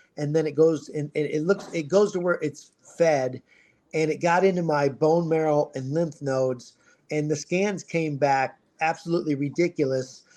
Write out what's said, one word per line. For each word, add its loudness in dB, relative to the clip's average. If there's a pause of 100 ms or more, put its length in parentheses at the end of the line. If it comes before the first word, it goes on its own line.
(180)
And -2
then 0
it -8
goes 2
and, -6
and 0
it -2
looks, -2
it -4
goes 2
to -4
where 0
it's -8 (260)
fed, 2 (520)
and 0
it -4
got 2
into 2
my 2
bone 2
marrow 2
and -6
lymph -2
nodes. -2 (380)
And -2
the 0
scans -2
came -2
back 0 (220)
absolutely -2
ridiculous. -2 (140)